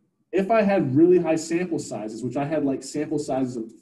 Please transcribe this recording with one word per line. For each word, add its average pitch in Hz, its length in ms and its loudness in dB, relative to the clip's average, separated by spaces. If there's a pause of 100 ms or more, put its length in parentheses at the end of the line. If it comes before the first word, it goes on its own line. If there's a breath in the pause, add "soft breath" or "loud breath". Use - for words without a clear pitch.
(300)
if 190 200 0
I 226 100 6
had 190 340 2
really 175 240 8
high 160 180 2
sample 165 420 -4
sizes, 110 440 -10
which 127 140 -6
I 147 80 -2
had, 147 220 -2
like, 131 160 -2
sample 151 360 -6
sizes 131 380 -4
of 110 260 -8